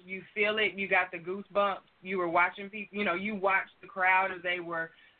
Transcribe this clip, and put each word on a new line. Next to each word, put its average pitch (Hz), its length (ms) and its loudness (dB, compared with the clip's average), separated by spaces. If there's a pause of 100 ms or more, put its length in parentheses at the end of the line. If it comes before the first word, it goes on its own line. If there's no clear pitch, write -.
you 190 180 -10 (100)
feel 214 260 2
it, 202 160 2
you 196 140 -4
got 185 220 2
the 175 80 -8
goosebumps, 196 640 -2 (220)
you 185 160 -4
were 175 100 0
watching 185 420 2
people, 202 260 -10
you 208 80 0
know, 175 100 2
you 202 200 -4
watched 190 460 2
the 180 80 -18
crowd 185 420 4
as 185 120 -10
they 180 180 -2
were, 165 320 -6 (280)